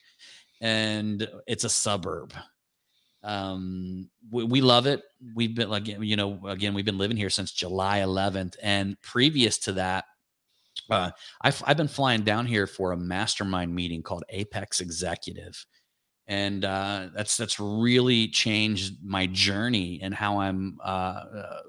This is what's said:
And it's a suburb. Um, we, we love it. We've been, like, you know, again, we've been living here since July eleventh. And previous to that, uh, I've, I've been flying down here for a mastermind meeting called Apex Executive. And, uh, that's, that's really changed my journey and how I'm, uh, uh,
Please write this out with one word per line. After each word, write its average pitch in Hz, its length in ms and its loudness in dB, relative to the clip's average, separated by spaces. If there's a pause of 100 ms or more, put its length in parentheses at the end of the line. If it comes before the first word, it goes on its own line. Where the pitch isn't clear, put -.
(600)
And 107 680 0 (200)
it's 110 160 -2
a 117 60 -2
suburb. 90 640 -2 (920)
Um, 92 840 -6 (220)
we, 113 120 0
we 123 180 4
love 123 240 10
it. 139 160 2 (340)
We've 113 200 0
been, 110 140 0
like, 104 180 -2
you 107 280 -2
know, 101 300 0
again, 101 300 0
we've 98 100 0
been 98 140 0
living 107 180 2
here 101 140 -2
since 95 200 -2
July 95 480 0
eleventh. 95 640 0
And 101 400 -2
previous 127 580 4
to 101 140 -4
that, 92 320 -2 (840)
uh, 90 180 2 (320)
I've, 139 240 2
I've 147 120 6
been 156 100 2
flying 127 340 2
down 107 240 2
here 107 220 2
for 92 240 -2
a 87 60 -2
mastermind 90 760 -2
meeting 85 300 -4
called 87 260 -8
Apex 98 520 -6
Executive. 87 840 -8 (640)
And, 101 360 0
uh, 98 500 -2
that's, 104 220 -2
that's 113 220 -4
really 117 680 4
changed 107 760 0
my 95 240 0
journey 98 760 0
and 95 120 -4
how 104 280 0
I'm, 95 420 -2
uh, 95 40 -8
uh, 92 800 -6